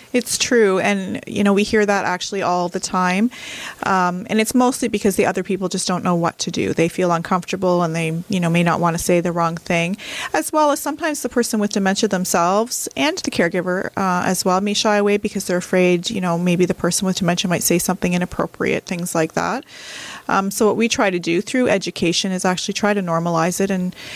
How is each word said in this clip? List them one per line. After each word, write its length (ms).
It's 260
true. 420
And, 480
you 160
know, 100
we 100
hear 220
that 200
actually 360
all 280
the 100
time. 500
Um, 460
and 120
it's 140
mostly 320
because 280
the 120
other 160
people 260
just 180
don't 160
know 120
what 240
to 120
do. 220
They 160
feel 220
uncomfortable 720
and 120
they, 320
you 120
know, 100
may 140
not 160
want 180
to 60
say 180
the 100
wrong 240
thing, 400
as 180
well 200
as 80
sometimes 420
the 80
person 300
with 120
dementia 380
themselves 880
and 220
the 120
caregiver, 640
uh, 300
as 180
well 160
may 140
shy 240
away 200
because 280
they're 120
afraid, 520
you 100
know, 180
maybe 280
the 80
person 320
with 120
dementia 300
might 160
say 140
something 360
inappropriate, 720
things 280
like 200
that. 300
Um, 220
so 160
what 120
we 100
try 220
to 100
do 220
through 280
education 640
is 140
actually 280
try 200
to 80
normalize 580
it. 120
And, 240